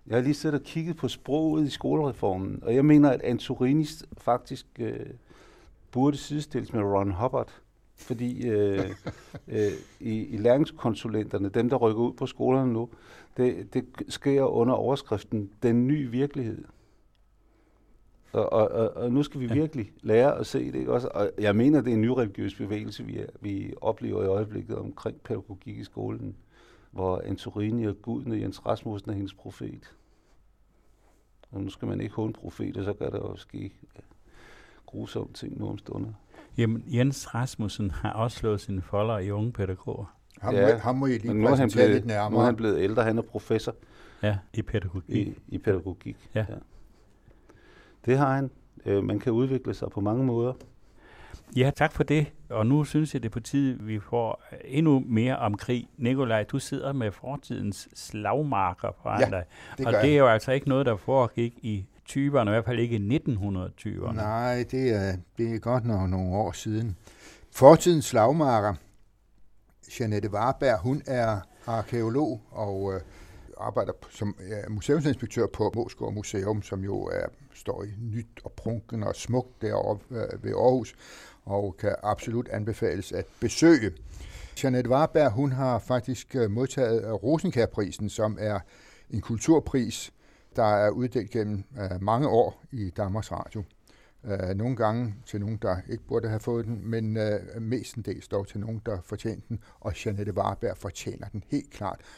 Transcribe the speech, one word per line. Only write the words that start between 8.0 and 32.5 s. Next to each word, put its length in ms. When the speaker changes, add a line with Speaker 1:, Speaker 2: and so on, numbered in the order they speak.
Speaker 1:
øh, 420
Speaker 2:
<laughs> 300
Speaker 1:
øh, 220
i, 260
i 100
læringskonsulenterne, 1120
dem, 200
der 80
rykker 260
ud 100
på 140
skolerne 460
nu, 160
det, 380
det 100
sker 340
under 320
overskriften 760
Den 240
Nye 240
Virkelighed. 540
Og, 200
og, 180
og, 260
og 160
nu 100
skal 180
vi 60
Speaker 3:
Ja. 80
Speaker 1:
virkelig 380
lære 360
at 80
se 260
det, 60
ikke 140
også? 160
Og 300
jeg 180
mener, 240
det 100
er 40
en 60
ny 60
religiøs 480
bevægelse, 500
vi 140
er, 80
vi 400
oplever 420
i 40
øjeblikket 500
omkring 440
pædagogik 580
i 60
skolen, 520
hvor 340
Antorini 600
er 80
guden, 400
og 80
Jens 260
Rasmussen 440
er 40
hendes 200
profet. 600
Og 120
nu 80
skal 180
man 120
ikke 140
håne 180
profeter, 520